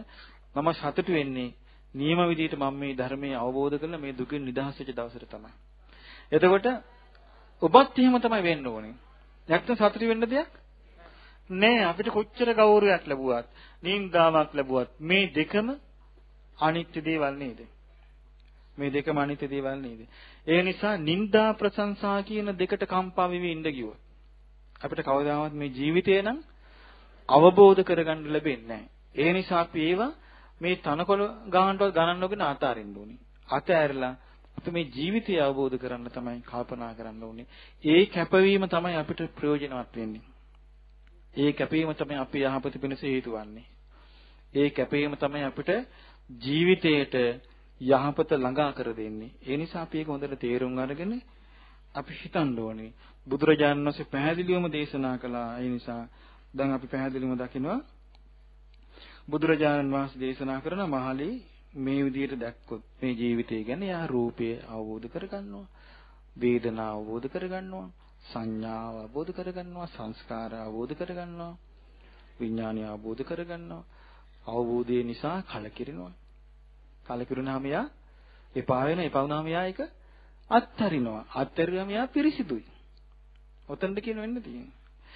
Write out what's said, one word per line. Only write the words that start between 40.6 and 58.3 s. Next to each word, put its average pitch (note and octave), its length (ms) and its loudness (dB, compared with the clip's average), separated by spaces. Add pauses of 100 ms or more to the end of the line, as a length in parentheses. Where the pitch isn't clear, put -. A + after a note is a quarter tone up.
ඒ C#3+ 160 2
කැපවීම D#3 420 -2
තමයි D3 240 -4
අපි C3+ 240 -6
යහපත C3+ 360 -2
පිණිස C3+ 260 -6
හේතු C3 280 -2
වන්නේ. G#2+ 360 -10 (840)
ඒ C#3+ 160 4
කැපවීම C#3+ 460 0
තමයි C#3+ 280 -2
අපිට C#3 260 -4 (600)
ජීවිතයට D3+ 840 4 (640)
යහපත C#3 520 4
ළඟා C3+ 400 0
කර A#2 180 -6
දෙන්නේ. A2 480 -10
ඒ C3+ 180 -4
නිසා E3 240 -6
අපි D#3+ 160 -8
ඒක D#3 100 -4
හොඳට C#3+ 280 -6
තේරුම් B2+ 400 -2
අරගෙන D3+ 460 -4 (720)
අපි C#3+ 220 -10
හිතන්න D3 440 -2
ඕනේ. A2 380 -8 (320)
බුදුරජාණන් C#3+ 580 4
වහන්සේ D3 200 -4
පැහැදිලිවම F3 640 0
දේශනා C#3 500 -4
කළා. A#2+ 380 -6
ඒ B2 140 -4
නිසා A#2+ 320 -6 (480)
දැන් C#3 240 -2
අපි C3 140 -6
පැහැදිලිවම C3 480 -4
දකිනවා C3 440 -4 (1500)